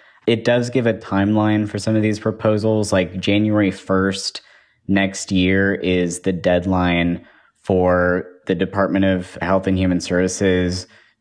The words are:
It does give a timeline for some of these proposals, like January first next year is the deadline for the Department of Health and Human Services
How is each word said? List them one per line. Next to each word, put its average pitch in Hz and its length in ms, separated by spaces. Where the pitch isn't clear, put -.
It 117 180
does 120 260
give 120 160
a 113 80
timeline 107 760
for 107 100
some 110 160
of 110 80
these 107 180
proposals, 107 680
like 92 300
January 104 500
first 95 680
next 98 420
year 95 440
is 90 460
the 98 120
deadline 87 880
for 90 680
the 95 80
Department 95 500
of 92 380
Health 95 240
and 95 100
Human 90 240
Services 92 840